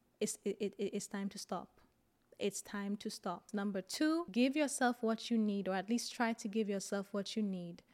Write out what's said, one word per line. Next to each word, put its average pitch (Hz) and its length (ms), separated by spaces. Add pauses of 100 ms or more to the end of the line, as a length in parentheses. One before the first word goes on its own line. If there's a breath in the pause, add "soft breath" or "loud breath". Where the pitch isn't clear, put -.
(200)
It's, - 240
it, 196 160
it, 202 200
it, - 160
it's 202 100
time 196 240
to - 80
stop. - 320 (680)
It's 196 220
time 202 360
to 214 120
stop. - 420
Number 202 300
two, 320 500
give 254 240
yourself 262 460
what 226 300
you 233 80
need, 202 280
or 190 60
at 190 160
least 233 240
try 233 200
to - 140
give 208 220
yourself 196 400
what 202 260
you 220 60
need. 180 400 (120 soft breath)